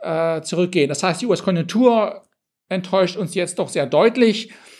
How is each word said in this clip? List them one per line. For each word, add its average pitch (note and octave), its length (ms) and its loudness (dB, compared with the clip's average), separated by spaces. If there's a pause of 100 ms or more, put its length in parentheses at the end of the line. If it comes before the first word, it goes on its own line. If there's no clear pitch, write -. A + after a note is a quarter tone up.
äh, E3 400 -2
zurückgehen. F3 480 0
Das C#3+ 120 -8
heißt, F3+ 200 -2
die B3 40 -4
U-S-Konjunktur G3+ 1000 0 (420)
enttäuscht F#3 480 0
uns F#3+ 180 -6
jetzt F3+ 240 -4
doch F#3 120 -4
sehr C#3+ 160 -2
deutlich. A3+ 680 2 (280)